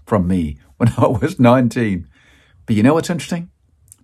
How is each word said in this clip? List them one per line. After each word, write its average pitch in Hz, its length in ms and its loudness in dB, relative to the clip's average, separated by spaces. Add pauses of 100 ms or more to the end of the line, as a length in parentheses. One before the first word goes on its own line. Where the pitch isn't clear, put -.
from 95 220 0
me 82 400 -2
<laughs> - 100 -20
when 113 200 0
I 139 100 2
was 147 320 -2
nineteen." 120 680 2 (600)
But 113 80 0
you 104 80 2
know 135 100 6
what's 160 160 -2
interesting? 175 400 -8 (540)